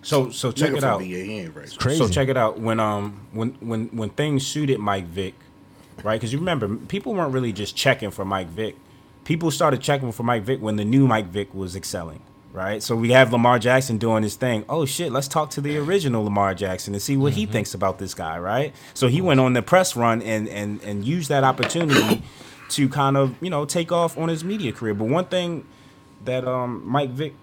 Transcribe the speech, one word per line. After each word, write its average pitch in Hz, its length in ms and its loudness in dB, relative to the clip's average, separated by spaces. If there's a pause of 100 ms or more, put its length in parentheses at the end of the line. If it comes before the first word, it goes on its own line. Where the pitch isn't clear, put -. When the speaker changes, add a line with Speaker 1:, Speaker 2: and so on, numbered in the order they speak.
Speaker 1:
So, 135 280 0
so - 220 -4
check 143 200 0
Speaker 2:
Nigga 139 60 0
Speaker 1:
it - 40 0
Speaker 2:
from 131 80 2
Speaker 1:
out. 104 100 2
Speaker 2:
V 90 160 -8
A, 92 80 -6
he 104 160 -8
ain't 82 160 -12
right. - 100 -16
Speaker 3:
It's - 120 -18
crazy. 139 220 0
Speaker 1:
So 117 100 4
check 131 180 2
it 131 80 0
out. 110 240 2
When, 113 220 0
um, 104 400 -2 (100)
when, 113 200 -2 (100)
when, 113 260 -4
when 110 220 -6
things 143 360 0
suited 139 340 0
Mike 98 280 -2
Vick, 92 260 -6 (680)
right? 110 160 0
'Cause 117 140 -4
you 143 60 -2
remember, 160 360 0
people 190 380 -6
weren't 165 200 0
really 127 200 0
just 98 240 -6
checking 120 340 2
for 98 140 -6
Mike 95 240 -2
Vick. 98 260 -6 (480)
People 160 280 0
started 143 300 2
checking 139 300 0
for 117 120 -6
Mike 117 200 2
Vick 131 180 -2
when 107 140 0
the 104 100 0
new 131 220 6
Mike 110 220 2
Vick 98 260 -4
was 95 200 -6
excelling, 87 460 -8 (320)
right? 98 300 -4
So 117 120 -2
we 117 180 2
have 127 180 10
Lamar 120 260 6
Jackson 123 400 2
doing 113 240 2
his 104 140 -2
thing. 120 340 0
"Oh 151 160 0
shit, 139 260 -4
let's 135 160 -2
talk 151 240 0
to 147 100 -6
the 147 180 -2
original 143 440 0
Lamar 101 300 2
Jackson 92 400 -4
and 101 80 -4
see 139 160 0
what 139 160 4
he 214 120 0
Speaker 3:
Mm-hmm. 104 80 -8
Speaker 1:
thinks 107 200 -2
about 95 240 -2
this 95 160 -8
guy," 82 240 -6
right? 107 380 -2 (180)
So - 140 2
he 139 140 4
went 143 180 6
on 127 140 4
the 120 100 2
press 185 320 4
run 117 260 4
and, 107 280 -2
and, 104 340 -6
and 101 200 -6
used 151 260 -2
that 139 140 4
opportunity 135 800 2 (240)
<coughs> - 240 -20
to 139 200 2
kind 139 280 2
of, 135 240 2
you 180 80 -6
know, 151 160 -2
take 165 260 -2
off 170 280 0
on 165 100 0
his 160 140 -4
media 185 280 -4
career. 110 220 -2
But 104 140 -2
one 170 180 2
thing 175 400 -4 (600)
that, 127 220 -2
um, 123 380 -4
Mike 131 240 0
Vick 135 340 -6